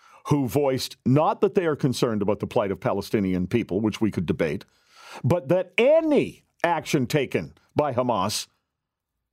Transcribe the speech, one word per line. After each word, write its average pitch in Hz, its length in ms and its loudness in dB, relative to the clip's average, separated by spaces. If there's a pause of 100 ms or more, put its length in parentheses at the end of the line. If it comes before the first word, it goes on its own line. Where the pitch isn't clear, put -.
(260)
who 143 200 0
voiced 135 600 -2
not 160 340 2
that 196 140 2
they 190 100 2
are 156 120 0
concerned 120 440 0
about 98 200 0
the 107 60 -4
plight 104 240 0
of 92 100 -6
Palestinian 95 640 -2
people, 98 340 -2
which 107 220 -2
we 107 80 2
could 90 160 -4
debate, 80 400 -2 (560)
but 143 260 0
that 180 300 0
any 285 640 2 (220)
action 156 420 0
taken 113 460 -2 (240)
by 147 160 2
Hamas 110 560 -2 (840)